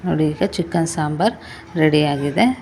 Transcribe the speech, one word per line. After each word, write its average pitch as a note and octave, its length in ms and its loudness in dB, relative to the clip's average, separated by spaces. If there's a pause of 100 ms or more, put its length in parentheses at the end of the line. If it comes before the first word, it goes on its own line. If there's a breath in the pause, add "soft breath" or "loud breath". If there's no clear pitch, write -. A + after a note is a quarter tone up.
ನೋಡಿ, D#3 280 0
ಈಗ D3+ 100 -2 (140)
ಚಿಕನ್ E3 380 -2
ಸಾಂಬಾರ್ D#3 380 -2 (460 loud breath)
ರೆಡಿಯಾಗಿದೆ. D3 640 2 (160)